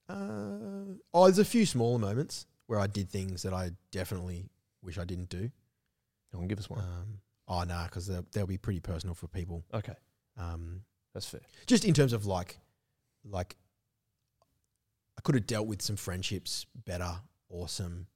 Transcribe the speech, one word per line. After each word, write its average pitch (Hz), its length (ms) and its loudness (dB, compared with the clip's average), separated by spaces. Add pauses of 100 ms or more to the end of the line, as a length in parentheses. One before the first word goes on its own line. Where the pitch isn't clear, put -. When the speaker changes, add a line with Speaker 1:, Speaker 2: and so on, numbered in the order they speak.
Speaker 1:
Uh, 202 880 -8 (180)
oh, 180 100 12
there's 190 140 10
a 214 60 10
few 226 220 6
smaller 120 320 2
moments 110 480 -2 (200)
where 107 140 0
I 98 60 4
did 101 240 -2
things 95 320 -4
that 95 120 -2
I 90 180 -2 (180)
definitely 92 580 -4 (340)
wish 90 160 -8
I 87 60 -4
didn't 90 240 -6
do. 101 220 -4 (840)
Speaker 2:
Go 95 60 -10
on, 87 100 -4
give 101 100 -2
us 101 100 -10
one. 101 120 -6
Speaker 1:
Um, 92 400 -6 (280)
oh, 90 160 0
nah, 87 240 -4
'cause 90 180 -8
they'll, 90 260 -4
they'll 101 140 -2
be 92 120 -4
pretty 92 220 -2
personal 87 340 -4
for - 140 -12
people. 85 440 -6
Speaker 2:
Okay. 107 220 -6 (420)
Speaker 1:
Um, 85 480 -8 (300)
Speaker 2:
That's - 120 -8
fair. - 140 -12 (260)
Speaker 1:
just 233 180 8
in 180 100 8
terms 135 180 6
of, 107 140 0
like, 92 320 -2 (680)
like, 98 320 -6 (1600)
I - 60 -14
could 147 140 4
have 107 100 2
dealt 110 200 0
with 107 160 -4
some 104 140 -2
friendships - 760 -6
better 90 460 -6 (280)
or 87 200 -8
some 87 480 -6